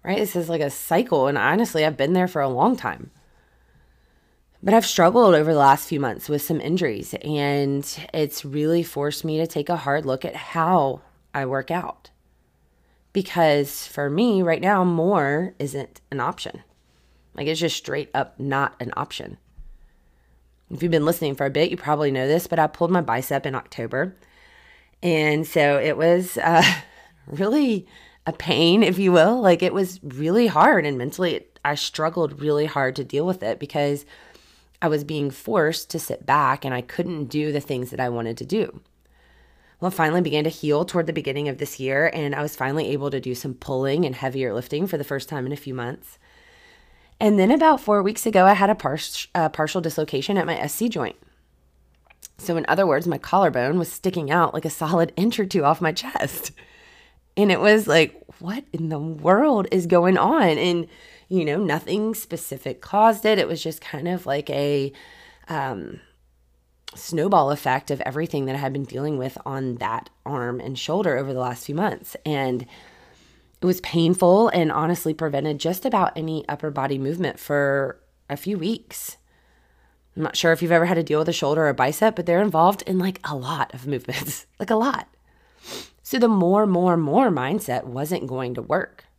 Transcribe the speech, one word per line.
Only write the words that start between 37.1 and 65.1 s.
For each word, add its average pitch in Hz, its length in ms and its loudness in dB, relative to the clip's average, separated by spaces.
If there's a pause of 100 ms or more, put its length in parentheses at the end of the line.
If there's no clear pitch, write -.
do 151 260 -4
the 143 80 -2
things 127 300 -6
that - 100 -10
I 123 80 -2
wanted 117 300 -6
to - 80 -12
do. 190 340 -4 (960)
Well, 185 120 -2
it 185 40 -10
finally 165 280 0
began 151 220 0
to 160 60 0
heal 151 340 0
toward 175 220 -2
the 170 60 -6
beginning 147 360 -4
of 135 100 -6
this - 200 -8
year, 135 340 0
and 143 220 -4
I 143 80 -6
was 151 140 -8
finally 139 320 -2
able 139 220 -4
to 135 100 -4
do 127 140 -6
some 127 200 -10
pulling 139 500 -2
and 131 120 -4
heavier 131 360 -4
lifting 147 340 -4
for 180 100 -4
the 143 80 -4
first 139 240 -8
time 131 180 -6
in 135 60 -6
a 147 40 -8
few 135 180 -12
months. 127 440 -12 (1000)
And 214 200 4
then 190 120 6
about 302 300 6
four 208 220 2
weeks 208 240 -2
ago, 190 180 6
I 196 80 10
had 196 180 4
a 214 40 4
par-, 151 240 -4 (360)
uh, 160 140 2
partial 156 320 -2
dislocation 156 560 -2
at 165 100 0
my 165 120 -4
S - 160 -6
C 233 140 -2
joint. 147 280 -6 (1200)
So 170 180 -4
in 165 120 -4
other 185 180 2
words, 160 200 2
my 147 120 -2
collarbone 156 600 2
was 165 120 -2
sticking 175 400 -4
out, 165 220 4
like, 165 140 -6
a 156 40 -2
solid 165 460 0
inch 214 240 0
or 196 60 0
two 180 180 0
off 156 160 4
my 160 120 0
chest. - 600 -6 (840)
And 202 120 6
it 165 100 2
was 208 260 6
like, 156 340 4 (180)
"What 214 340 -8
in 165 160 -4
the 156 100 -4
world 185 720 2
is 180 160 2
going 180 320 6
on?" 202 400 4
And, 170 280 0 (420)
you 180 160 0
know, 151 180 0
nothing 202 520 -2
specific - 640 -10
caused 214 440 2
it. 214 140 4
It 160 100 0
was 165 140 -6
just - 180 -8
kind 156 280 -8
of 180 180 -4
like 147 240 -4
a, 139 420 -2 (560)